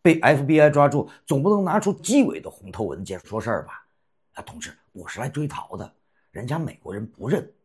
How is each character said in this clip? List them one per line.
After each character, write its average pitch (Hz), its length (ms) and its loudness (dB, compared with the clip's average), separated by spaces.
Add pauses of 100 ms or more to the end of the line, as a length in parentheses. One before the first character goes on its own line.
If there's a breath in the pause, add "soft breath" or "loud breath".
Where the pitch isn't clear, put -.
被 160 200 6
F 139 240 4
B 156 160 4
I 147 100 8
抓 143 180 4
住， 139 220 -2 (160 loud breath)
总 139 160 0
不 185 80 2
能 202 140 2
拿 185 160 0
出 208 120 -2
纪 240 300 2
委 147 180 0
的 - 80 -14
红 92 220 -18
头 107 140 -6
文 87 200 -6
件 90 200 -10
说 110 160 -8
事 110 100 -6
儿 80 160 -2
吧？ - 180 -18 (500)
啊， - 80 -16
同 78 180 -18
志， - 100 -14 (220)
我 85 160 -16
是 - 100 -14
来 127 100 -6
追 147 200 -6
逃 - 280 -12
的， - 160 -14 (380)
人 113 160 -12
家 139 100 -6
美 - 240 -8
国 92 140 -12
人 107 100 -8
不 - 240 -12
认。 175 240 -4 (120)